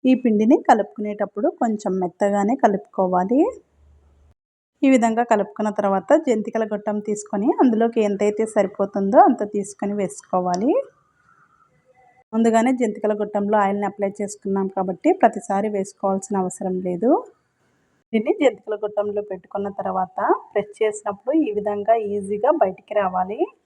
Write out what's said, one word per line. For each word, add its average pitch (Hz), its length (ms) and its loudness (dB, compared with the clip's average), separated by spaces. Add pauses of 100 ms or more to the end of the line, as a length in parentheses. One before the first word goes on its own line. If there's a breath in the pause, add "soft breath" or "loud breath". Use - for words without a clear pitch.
ఈ 262 40 6 (100)
పిండిని 220 320 4 (140)
కలుపుకునేటప్పుడు 208 800 0 (120)
కొంచెం 214 300 -2 (100)
మెత్తగానే 202 640 0
కలుపుకోవాలి. 196 760 0 (1500)
ఈ 269 80 6
విధంగా 226 380 2
కలుపుకున్న 208 460 0
తర్వాత 196 360 2 (120)
జంతికల 220 460 -2
గొట్టం 208 260 -4 (100)
తీసుకొని 208 420 -2 (120)
అందులోకి 233 460 2
ఎంతైతే 208 380 0 (100)
సరిపోతుందో 196 720 0
అంత 233 160 2 (120)
తీసుకొని 202 460 -6
వేసుకోవాలి. 185 720 -2 (1600)
ముందుగానే 226 380 4 (100)
జంతికల 214 400 -2
గొట్టంలో 208 420 -2
ఆయిల్ని 202 260 0
అప్లై 202 200 -4 (100)
చేసుకున్నాం 196 560 -4
కాబట్టి 190 340 -2 (120)
ప్రతిసారి 208 460 0 (100)
వేసుకోవాల్సిన 196 680 -4
అవసరం 185 320 -6 (120)
లేదు. 180 240 0 (1000)
దీన్ని 226 280 0
జంతికల 214 420 0
గొట్టంలో 208 380 -4 (100)
పెట్టుకున్న 202 360 -8 (120)
తర్వాత 190 380 -4 (340)
ప్రెస్ 208 300 -4
చేసినప్పుడు 214 520 -4 (140)
ఈ - 100 -4
విధంగా 208 380 0 (180)
ఈజీగా 208 360 -2 (140)
బయటికి 190 380 -4
రావాలి. 185 380 -2 (260)